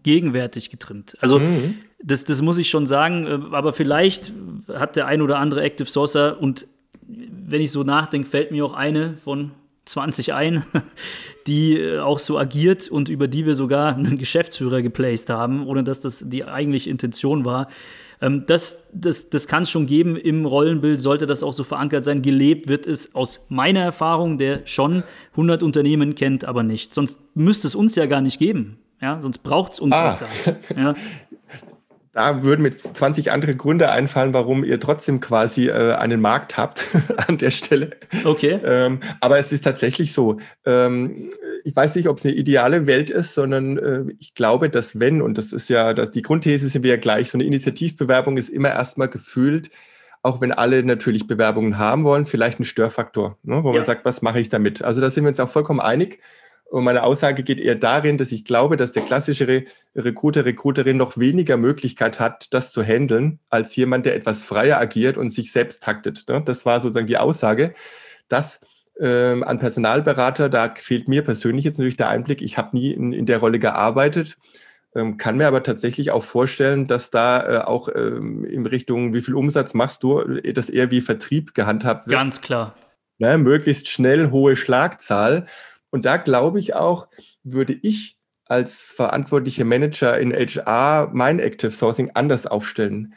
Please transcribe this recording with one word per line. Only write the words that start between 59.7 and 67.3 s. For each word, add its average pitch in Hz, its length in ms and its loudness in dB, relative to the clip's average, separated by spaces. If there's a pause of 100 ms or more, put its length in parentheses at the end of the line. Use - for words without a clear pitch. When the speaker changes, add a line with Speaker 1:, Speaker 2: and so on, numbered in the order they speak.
Speaker 2:
Recruiter, 135 500 0
Recruiterin 131 520 0
noch 127 200 0
weniger 147 400 2
Möglichkeit 120 600 0
hat, - 340 -4
das 127 200 -2
zu 113 100 -2
handeln, 123 560 2 (120)
als 113 260 -2
jemand, 127 280 2
der 139 120 0
etwas 107 260 -4
freier 127 380 2
agiert 120 360 0
und 123 120 -4
sich - 240 -8
selbst - 320 -2
taktet, 107 440 -6
ne? 135 160 0
Das 127 220 -4
war 120 140 2
sozusagen 117 260 -2
die 113 120 0
Aussage. 131 540 2 (540)